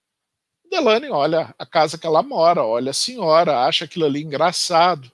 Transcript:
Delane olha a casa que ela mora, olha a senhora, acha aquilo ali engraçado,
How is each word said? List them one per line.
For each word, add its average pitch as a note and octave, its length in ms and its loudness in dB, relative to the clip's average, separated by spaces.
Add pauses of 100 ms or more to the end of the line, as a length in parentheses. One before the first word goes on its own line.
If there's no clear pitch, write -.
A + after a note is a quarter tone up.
(720)
Delane C#4 380 0
olha D#3 480 -2
a - 100 -16
casa D#3+ 300 0
que E3 100 -14
ela D#3+ 160 2
mora, E3+ 420 2
olha B2 260 -2
a C3+ 40 -6
senhora, E3 680 2
acha D#3+ 200 -2
aquilo D#3 220 -4
ali D3 160 -2
engraçado, D#3+ 920 0